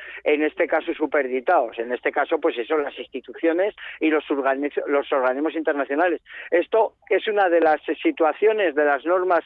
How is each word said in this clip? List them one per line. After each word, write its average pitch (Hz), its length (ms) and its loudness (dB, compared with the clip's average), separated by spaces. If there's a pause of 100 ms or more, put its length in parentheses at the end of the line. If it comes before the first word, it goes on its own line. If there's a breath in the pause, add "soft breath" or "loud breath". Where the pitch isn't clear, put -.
(220 loud breath)
en 151 200 2
este 156 240 -2
caso, 160 280 -2
superditados. 131 840 0
En 117 140 -4
este 131 200 -4
caso, 156 260 -2
pues 165 200 0
eso, 156 180 -2
las 143 220 -4
instituciones 165 760 -2 (260 loud breath)
y 160 100 2
los 151 200 0
organi-, 139 560 -2
los 143 260 0
organismos 135 420 0
internacionales. 151 680 -2 (300 loud breath)
Esto - 440 2 (140)
es - 180 0
una 202 220 2
de 170 120 4
las 156 200 4 (220)
situaciones, 165 720 2
de 147 100 2
las 143 200 0
normas 180 420 2